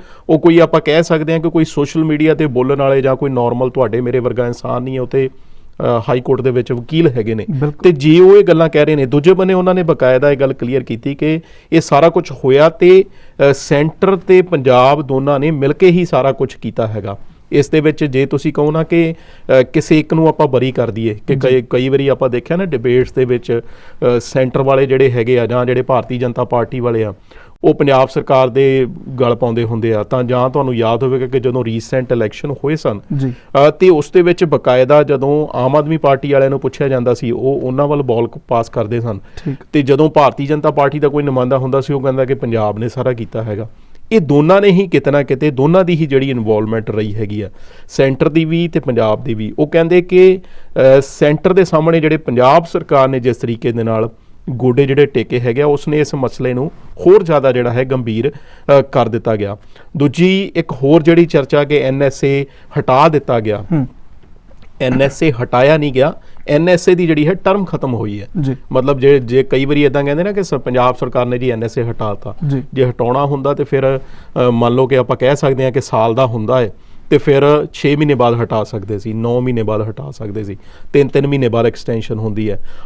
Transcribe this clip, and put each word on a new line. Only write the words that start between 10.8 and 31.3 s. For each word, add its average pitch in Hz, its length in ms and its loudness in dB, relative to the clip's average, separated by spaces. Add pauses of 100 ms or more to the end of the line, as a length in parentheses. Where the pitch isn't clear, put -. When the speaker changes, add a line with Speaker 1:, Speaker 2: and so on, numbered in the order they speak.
Speaker 1:
ਕੀਤੀ 131 320 -8
ਕਿ 156 240 -2 (320)
ਇਹ 165 100 4
ਸਾਰਾ 151 280 4
ਕੁਛ 170 220 -2
ਹੋਇਆ 139 380 4
ਤੇ, 185 360 4 (440)
ਅ, 139 40 4
ਸੈਂਟਰ 156 600 -2
ਤੇ 185 260 4
ਪੰਜਾਬ 139 600 2
ਦੋਨਾਂ 135 380 -2
ਨੇ 151 120 0
ਮਿਲ 139 220 0
ਕੇ 185 180 4
ਹੀ 175 140 2
ਸਾਰਾ 135 260 0
ਕੁਛ 131 240 -4
ਕੀਤਾ 113 320 -4
ਹੈਗਾ। 104 300 -8 (340)
ਇਸ 143 180 2
ਦੇ 156 100 2
ਵਿੱਚ 151 260 0
ਜੇ 135 200 0
ਤੁਸੀਂ 147 280 -4
ਕਹੋ 147 180 0
ਨਾ 160 120 -2
ਕਿ, 165 320 0 (440)
ਅ, 127 40 6
ਕਿਸੇ 156 360 0
ਇੱਕ 151 140 -2
ਨੂੰ 160 140 4
ਆਪਾਂ 156 200 2
ਬਰੀ 127 240 0
ਕਰ 117 200 -2
ਦਈਏ 110 220 -4 (140)
ਕਿ 143 80 0
Speaker 2:
ਜੀ। 131 120 0
Speaker 1:
ਕਈ, 127 220 2
ਕਈ 131 200 0
ਵਾਰੀ 139 180 0
ਆਪਾਂ 131 220 2
ਦੇਖਿਆ 127 280 -4
ਨਾ 196 80 -2
ਡਿਬੇਟਸ 123 460 0
ਦੇ 131 140 0
ਵਿੱਚ, 120 360 -2
ਅ, - 580 -4
ਸੈਂਟਰ 131 420 -2
ਵਾਲੇ 135 240 2
ਜਿਹੜੇ 135 260 2
ਹੈਗੇ 120 280 0
ਆ 117 60 0
ਜਾਂ 123 200 -2
ਜਿਹੜੇ 127 160 0
ਭਾਰਤੀ 127 360 -2
ਜਨਤਾ 123 260 -4
ਪਾਰਟੀ 120 360 -4
ਵਾਲੇ 117 240 -2
ਆ, 104 100 -6 (500)
ਉਹ 151 100 4
ਪੰਜਾਬ 135 360 2
ਸਰਕਾਰ 131 400 0
ਦੇ 135 380 2 (320)
ਗਲ 120 160 2
ਪਾਉਂਦੇ 117 280 -2
ਹੁੰਦੇ 113 300 -2
ਆ। 104 100 -2
ਤਾਂ 127 200 -4
ਜਾਂ 123 260 0
ਤੁਹਾਨੂੰ 131 260 -2
ਯਾਦ 113 280 0
ਹੋਵੇਗਾ 127 240 -2
ਕਿ 127 120 -2